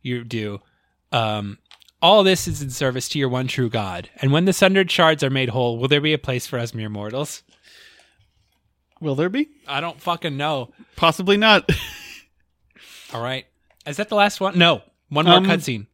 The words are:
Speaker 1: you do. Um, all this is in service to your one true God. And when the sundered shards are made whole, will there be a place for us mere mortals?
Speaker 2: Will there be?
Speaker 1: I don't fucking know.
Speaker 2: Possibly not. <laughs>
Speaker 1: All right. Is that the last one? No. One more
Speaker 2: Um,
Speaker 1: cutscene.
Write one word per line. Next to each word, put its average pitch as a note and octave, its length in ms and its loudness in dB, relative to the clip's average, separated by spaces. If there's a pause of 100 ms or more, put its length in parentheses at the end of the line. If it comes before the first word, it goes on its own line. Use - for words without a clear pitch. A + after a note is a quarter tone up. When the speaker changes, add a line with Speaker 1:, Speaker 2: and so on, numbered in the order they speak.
Speaker 1:
you B2 220 -6
do. G#2+ 380 -8 (500)
Um, G#2+ 460 -4 (440)
all G3 220 6
this F#3+ 240 0
is D3 140 -6
in C#3 80 -8
service B2+ 400 -4
to D3+ 100 -6
your C3+ 80 0
one B2+ 200 -4
true B2 220 -2
God. F#2+ 400 -6 (120)
And C3+ 100 2
when E3 140 4
the F#3+ 80 2
sundered F#3+ 360 2
shards D#3+ 320 2
are C3+ 80 0
made C3 200 -2
whole, A#2+ 280 -2
will C3 120 -2
there C#3+ 100 4
be D#3 140 0
a D3 40 0
place B2+ 300 -6
for B2+ 120 -8
us A#2 140 -6
mere A2 160 -8
mortals? G#2+ 540 -8 (1600)
Speaker 2:
Will C#3+ 140 -4
there D#3+ 140 0
be? C#4 200 -4 (180)
Speaker 1:
I C#3+ 140 -4
don't E3+ 180 -10
fucking E3+ 380 -6
know. D3 340 -4 (240)
Speaker 2:
Possibly F3+ 400 2
not. G#3 340 6 (720)
<laughs> - 720 -20
Speaker 1:
All A#2 80 -8
right. C3 240 -6 (400)
Is D3 120 -8
that G#3 100 -4
the A3 80 -4
last G3+ 240 2
one? F#3+ 180 -2
No. E3+ 240 4 (280)
One D3 160 0
more F3 100 8
Speaker 2:
Um, F#3 100 4
Speaker 1:
cutscene. C#3 480 -2